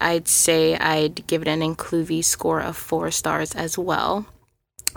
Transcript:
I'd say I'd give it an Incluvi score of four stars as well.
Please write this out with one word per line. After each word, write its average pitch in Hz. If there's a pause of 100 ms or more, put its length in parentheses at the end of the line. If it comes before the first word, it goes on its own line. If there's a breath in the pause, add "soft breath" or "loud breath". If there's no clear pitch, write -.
I'd 170
say 160
I'd 156
give 165
it 160
an 156
Incluvi 165
score 160
of 160
four 165
stars 156
as 160
well. 180 (720)